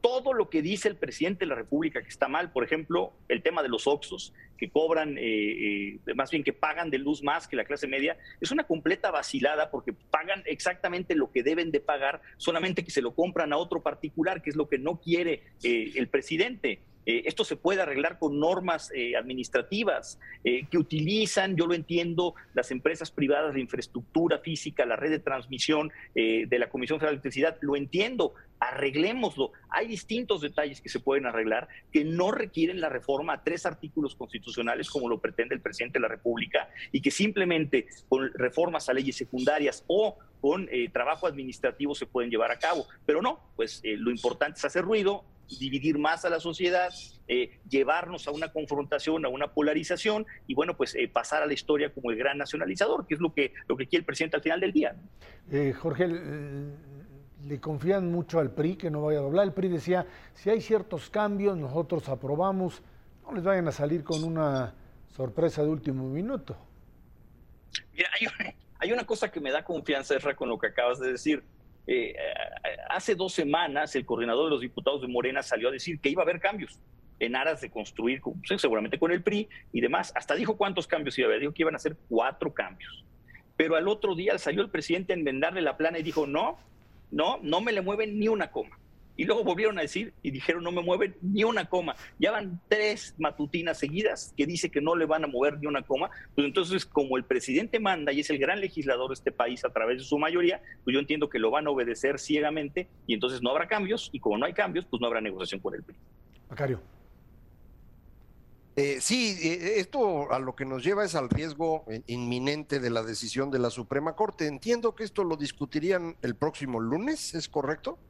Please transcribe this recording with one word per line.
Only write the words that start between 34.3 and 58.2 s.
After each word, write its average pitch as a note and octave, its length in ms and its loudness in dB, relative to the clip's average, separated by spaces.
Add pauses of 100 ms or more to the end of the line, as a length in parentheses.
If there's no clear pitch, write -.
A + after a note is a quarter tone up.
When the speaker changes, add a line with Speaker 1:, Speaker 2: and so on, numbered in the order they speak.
Speaker 1:
como B2+ 180 -2
lo A2+ 120 0
pretende - 340 -2
el B2 60 -6
presidente A#2+ 400 -4
de - 20 2
la A2 60 2
República A2+ 600 -2 (200)
y - 120 0
que C#3 100 4
simplemente F3 720 2 (220)
con C3 260 2
reformas D#3 540 0
a B2+ 60 4
leyes C3+ 200 0
secundarias C3 720 0
o G3+ 320 2 (220)
con, F3 320 2
eh, B2 160 0
trabajo D#3 400 0
administrativo C#3 680 -2
se B2+ 120 -6
pueden A#2+ 240 0
llevar A2+ 200 2
a A#2+ 80 -2
cabo. E3 280 0 (180)
Pero D#3 180 2
no, B3+ 160 0 (160)
pues, - 300 -4
eh, G#2+ 120 -2
lo A2+ 140 0
importante B2 480 -2
es - 60 -4
hacer E3+ 200 0
ruido, G3+ 400 2 (360)
dividir C3+ 380 0
más D#3 260 0
a F3 60 2
la D#3+ 100 0
sociedad, F3 520 0 (360)
eh, A#2+ 400 0
llevarnos D#3 580 2
a D3 60 -4
una D#3+ 180 -4
confrontación, D3 760 -2
a C3 40 0
una C3+ 240 -2
polarización F3 760 2 (200)
y, C3+ 80 -4
bueno, D#3 220 0
pues, - 180 -2
eh, A#2+ 140 0
pasar D3 340 0
a D3+ 40 2
la D3+ 60 0
historia D3 400 0
como B2 180 -6
el A2+ 60 0
gran C#3 220 0
nacionalizador, F3 680 -2
que D#3 80 0
es D#3 60 -4
lo D#3+ 120 0
que, C#3+ 200 0 (160)
lo B2+ 80 0
que C3 100 -4
quiere E3+ 140 2
el E3+ 60 -8
presidente D#3 300 -2
al D3 60 0
final E3 180 2
del F#3+ 120 0
día. D4 240 2 (560)
Speaker 2:
Eh, C#3+ 200 2
Jorge, E3 380 0
eh, D3 600 -8 (760)
¿le C#3+ 140 -6
confían F3 500 2
mucho E3+ 300 2